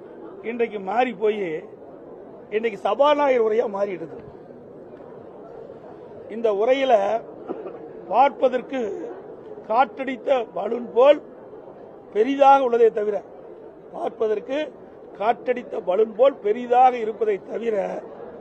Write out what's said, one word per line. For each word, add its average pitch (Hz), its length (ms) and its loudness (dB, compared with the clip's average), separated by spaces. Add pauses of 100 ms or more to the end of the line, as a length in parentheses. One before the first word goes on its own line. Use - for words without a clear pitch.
(420)
இன்றைக்கு 226 380 -4
மாறி 226 340 0
போய் 208 300 0 (1040)
இன்றைக்கு 214 280 -2
சபாநாயகர் 262 680 4
உரையா 220 280 0
மாறிடுது. 185 440 -6 (2000)
இந்த 220 240 -2
உரையில 254 400 2 (1160)
பார்ப்பதற்கு 254 720 2 (880)
காற்றடித்த 254 840 0
பலூன் 226 400 -6
போல் 285 260 6 (920)
பெரிதாக 277 520 6
உள்ளதே 233 260 6
தவிர, 208 320 -2 (680)
பார்ப்பதற்கு 233 680 -4 (600)
காற்றடித்த 240 600 -2
பலூன் 202 340 0
போல் 269 200 6
பெரிதாக 247 640 4
இருப்பதை 214 400 -2 (140)
தவிர 202 520 -4 (380)